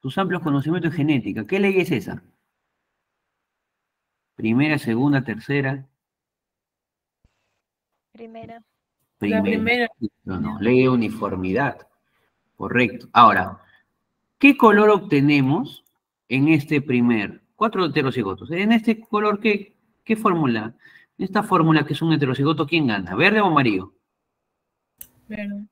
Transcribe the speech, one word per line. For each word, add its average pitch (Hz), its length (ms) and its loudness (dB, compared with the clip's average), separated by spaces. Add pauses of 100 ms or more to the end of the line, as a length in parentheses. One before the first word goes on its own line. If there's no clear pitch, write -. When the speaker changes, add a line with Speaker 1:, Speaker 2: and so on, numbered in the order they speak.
Speaker 1:
Tus 135 120 -6
amplios 185 220 -4
conocimientos 156 520 -2
de - 40 -8
genética, 117 500 -2
¿qué 190 120 -4
ley 190 220 2
es 175 100 -4
esa? - 320 -6 (2250)
Primera, 135 420 0
segunda, 131 460 0
tercera. 135 600 -6 (2250)
Speaker 2:
Primera. 226 500 -20 (560)
Speaker 1:
Primera. 208 200 0
Speaker 3:
La 202 40 2
primera. 226 460 0 (340)
Speaker 1:
No, 92 180 -6
no, - 180 -6
Speaker 3:
Ya. 95 40 -6
Speaker 1:
ley 127 200 4
de 127 60 2
uniformidad. 104 1000 -2 (680)
Correcto. - 560 -2
Ahora, 101 480 6 (760)
¿qué 277 180 6
color 214 340 6
obtenemos 147 920 0 (440)
en 135 220 0
este 147 300 0
primer? 120 640 -2 (140)
Cuatro 202 280 -2
heterocigotos. 131 680 -4
En 202 180 -2
este 220 300 0
color, 208 400 -2
¿qué, 202 360 -4 (280)
qué 226 100 -2
fórmula? 147 600 -2 (440)
En 185 60 -6
esta 190 180 -2
fórmula 160 420 2
que 147 100 -6
es - 80 -6
un 160 100 0
heterocigoto, 143 540 0
¿quién 156 200 0
gana? 95 300 -4
¿Verde 196 240 2
o 196 60 2
amarillo? 120 460 0 (1300)
Speaker 3:
Verde. 208 440 -12